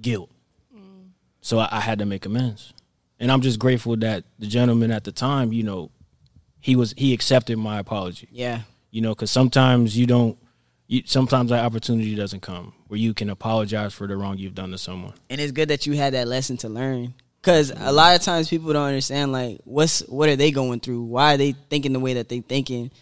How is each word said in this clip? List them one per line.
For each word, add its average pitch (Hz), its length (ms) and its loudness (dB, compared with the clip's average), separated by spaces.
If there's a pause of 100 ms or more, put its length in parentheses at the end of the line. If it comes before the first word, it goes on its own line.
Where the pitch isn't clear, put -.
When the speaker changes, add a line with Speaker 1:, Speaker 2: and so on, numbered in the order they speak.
Speaker 1:
guilt. 110 280 -4 (460)
Speaker 2:
Mm. 190 340 -20 (320)
Speaker 1:
So - 180 0
I, 110 120 0
I 110 80 -4
had 107 200 -2
to 104 60 -4
make 98 200 -6
amends, 113 480 -4 (460)
and 123 120 0
I'm 135 100 4
just 123 180 0
grateful 117 380 0
that 110 260 -2 (160)
the 107 80 -10
gentleman 117 440 2
at 107 120 -4
the 101 80 -12
time, 127 420 -2
you 117 100 -2
know, 95 260 -8 (680)
he 131 160 2
was, 120 220 2
he 135 160 2
accepted 120 440 2
my 107 220 -4
apology. 95 520 -8
Speaker 3:
Yeah. 120 300 -6 (300)
Speaker 1:
You 113 100 -4
know, 110 140 0
'cause - 160 -4
sometimes 123 680 4
you 123 80 4
don't, 120 320 2 (500)
you, 123 180 -2
sometimes 131 440 2
that 120 140 2
opportunity 113 500 -2
doesn't 101 280 -6
come 90 320 -12 (140)
where 104 120 -6
you 113 140 0
can 104 160 -4
apologize 107 640 -2
for - 120 -12
the 101 120 -6
wrong 98 200 -6
you've 95 160 -10
done 95 180 -10
to 92 60 -10
someone. 92 360 -12 (160)
Speaker 3:
And 135 120 -8
it's 147 120 -4
good 151 160 0
that 147 180 -2
you 147 60 0
had 139 200 0
that 123 140 -2
lesson 127 300 -4
to 117 120 -8
learn. 123 440 -6 (280)
'Cause 156 340 4
a - 160 -4
lot 160 240 8
of 175 60 2
times 165 280 0
people 160 240 -2
don't 147 120 2
understand, 139 460 -2
like, 127 320 -4
what's, 151 380 0
what 151 280 0
are 143 60 4
they 147 160 4
going 127 300 0
through? 120 220 -6
Why 131 300 4
are 143 40 4
they 139 180 2 (160)
thinking 143 220 0
the 131 60 0
way 127 160 0
that 120 140 -6
they 123 120 -4
thinking? 127 500 -4 (100)